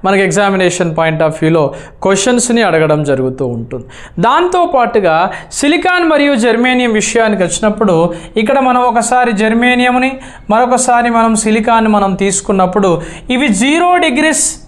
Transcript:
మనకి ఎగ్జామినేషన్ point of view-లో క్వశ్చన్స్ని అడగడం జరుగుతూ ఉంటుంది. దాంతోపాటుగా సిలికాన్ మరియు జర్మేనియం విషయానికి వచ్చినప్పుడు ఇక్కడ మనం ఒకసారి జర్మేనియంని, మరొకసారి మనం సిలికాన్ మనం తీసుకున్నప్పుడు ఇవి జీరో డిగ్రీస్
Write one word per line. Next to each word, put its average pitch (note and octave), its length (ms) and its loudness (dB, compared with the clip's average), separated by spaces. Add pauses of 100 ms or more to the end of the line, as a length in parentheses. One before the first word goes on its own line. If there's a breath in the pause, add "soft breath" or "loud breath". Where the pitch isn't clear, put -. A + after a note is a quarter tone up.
మనకి G3 220 2
ఎగ్జామినేషన్ F#3 720 0
point D#3+ 280 0
of D#3 120 0
view-లో D#3+ 240 2 (400 loud breath)
క్వశ్చన్స్ని A3+ 680 0
అడగడం D#3 400 2
జరుగుతూ C3 360 -2 (120)
ఉంటుంది. A2 300 -10 (400 loud breath)
దాంతోపాటుగా C4+ 920 2 (420 loud breath)
సిలికాన్ F4 540 0
మరియు C#4+ 220 2 (100)
జర్మేనియం B3 560 0
విషయానికి G#3+ 460 0
వచ్చినప్పుడు G#3 500 0 (460 loud breath)
ఇక్కడ C#4 160 0 (100)
మనం B3 120 2 (100)
ఒకసారి A#3+ 520 0
జర్మేనియంని, B3 680 0 (420 loud breath)
మరొకసారి A#3+ 640 2
మనం A3+ 160 2 (100)
సిలికాన్ A3 520 2
మనం G3 180 0
తీసుకున్నప్పుడు F#3+ 800 0 (440 loud breath)
ఇవి C4 140 0 (140)
జీరో E4+ 260 2 (160)
డిగ్రీస్ D#4 400 0 (220)